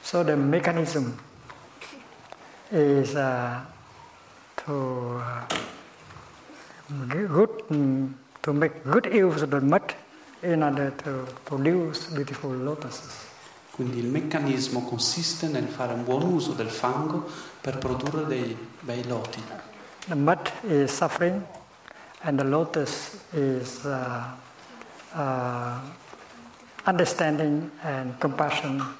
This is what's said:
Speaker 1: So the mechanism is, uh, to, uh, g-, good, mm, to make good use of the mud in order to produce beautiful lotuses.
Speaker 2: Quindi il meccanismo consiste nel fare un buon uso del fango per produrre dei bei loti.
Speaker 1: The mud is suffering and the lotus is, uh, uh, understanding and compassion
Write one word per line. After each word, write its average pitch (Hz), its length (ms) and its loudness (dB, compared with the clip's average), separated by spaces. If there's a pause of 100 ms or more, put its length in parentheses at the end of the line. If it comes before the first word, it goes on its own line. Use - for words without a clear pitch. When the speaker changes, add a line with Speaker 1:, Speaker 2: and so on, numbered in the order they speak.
Speaker 1:
So 175 220 0
the 151 100 4
mechanism 156 760 2 (1600)
is, 143 440 6
uh, 127 460 0 (1040)
to, 151 80 -4
uh, 123 840 -4 (1300)
g-, 143 400 -4
good, 185 440 4
mm, 135 420 4 (280)
to 147 120 0
make 147 320 2
good 160 280 4
use 180 300 6
of 139 80 0
the 143 100 4
mud 147 340 4 (480)
in 165 200 2
order 139 300 2 (100)
to 131 240 -4 (180)
produce 160 640 2
beautiful 139 420 -4
lotuses. 131 760 -6 (500)
Speaker 2:
Quindi 123 220 -2
il 120 80 0
meccanismo 135 800 0
consiste - 640 -2
nel - 200 0
fare 120 240 -4
un 120 100 -4
buon 127 200 2
uso 165 300 2
del 113 180 -2
fango 147 600 -2 (300)
per 131 160 -4
produrre 139 480 -2
dei 120 320 -2 (240)
bei 120 260 -6
loti. 113 360 -4 (640)
Speaker 1:
The 180 80 -4
mud 147 360 2 (120)
is 143 280 4
suffering 175 540 0 (800)
and 143 160 2
the 139 60 2
lotus 151 720 0 (140)
is, 135 520 0
uh, 127 380 -2 (920)
uh, 123 640 -2 (1080)
understanding 160 840 4 (120)
and 131 360 -4
compassion 139 640 0 (180)